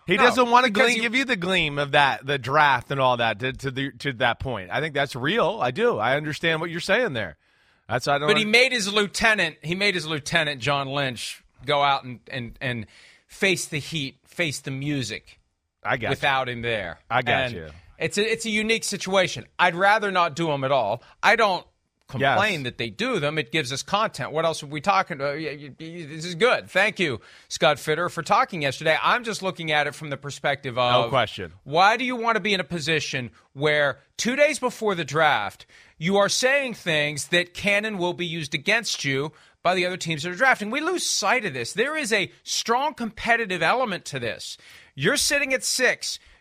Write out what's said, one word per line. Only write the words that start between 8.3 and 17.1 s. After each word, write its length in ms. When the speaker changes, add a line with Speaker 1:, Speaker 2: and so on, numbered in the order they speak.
Speaker 2:
he 80
Speaker 1:
un- 60
Speaker 2:
made 220
his 200
lieutenant, 720
he 120
made 200
his 120
lieutenant, 540
John 280
Lynch, 540
go 180
out 220
and, 160
and, 300
and 260
face 380
the 140
heat, 480
face 340
the 100
music 680
Speaker 1:
I 140
got 120
you. 20
Speaker 2:
without 400
him 100
there. 380